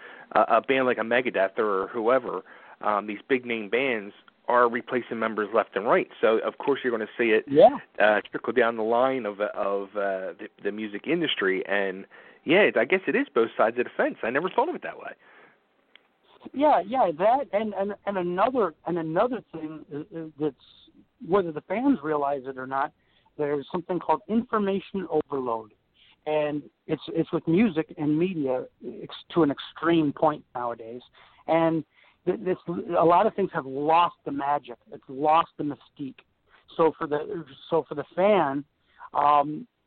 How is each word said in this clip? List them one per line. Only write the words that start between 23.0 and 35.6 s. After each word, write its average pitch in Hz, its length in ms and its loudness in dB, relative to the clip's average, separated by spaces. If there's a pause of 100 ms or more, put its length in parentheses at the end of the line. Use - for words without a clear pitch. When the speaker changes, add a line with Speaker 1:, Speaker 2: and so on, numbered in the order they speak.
Speaker 2:
there's 147 340 -2
something 170 260 -4
called 156 300 0
information 202 800 -2
overload, 123 640 -4 (540)
and 151 360 -2 (240)
it's, 160 240 -4
it's 160 220 -2
with 165 160 -4
music 165 500 2
and 151 200 0
media 151 480 -2 (360)
ex-, - 140 -16 (180)
to 165 100 4
an 143 80 4
extreme 156 600 0
point 151 320 0 (100)
nowadays. 120 480 -8 (460)
And 165 360 2 (420)
th-, 185 180 -2
this, 180 140 -2 (100)
a 175 380 0
lot 175 200 6
of 214 100 0
things 190 180 -2
have 151 120 -4
lost 156 500 2 (100)
the 151 60 -6
magic. 139 460 -4 (140)
It's 107 160 -18
lost 139 500 2
the 156 60 -6